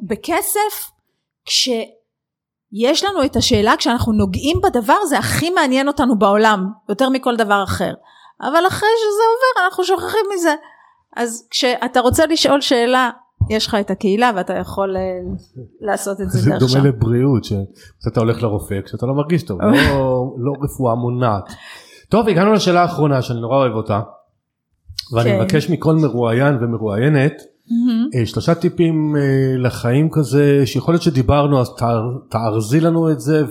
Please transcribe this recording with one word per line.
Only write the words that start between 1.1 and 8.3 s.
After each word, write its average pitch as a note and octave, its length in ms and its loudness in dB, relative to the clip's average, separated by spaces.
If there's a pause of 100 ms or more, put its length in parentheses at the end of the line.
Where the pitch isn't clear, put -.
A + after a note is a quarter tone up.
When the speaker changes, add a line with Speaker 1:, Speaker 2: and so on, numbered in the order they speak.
Speaker 1:
כשיש - 1600 -4
לנו F#4+ 200 -2
את C#4 120 -2
השאלה, A3 420 2
כשאנחנו A#3+ 340 0
נוגעים G#3 520 0
בדבר, D4 440 2
זה C4+ 100 0
הכי D4+ 320 -2
מעניין C#4 380 2
אותנו C4+ 300 2
בעולם, G#3 480 4 (220)
יותר G#3 200 0
מכל B3+ 280 -2
דבר G3+ 280 2
אחר. F3 280 -4 (500)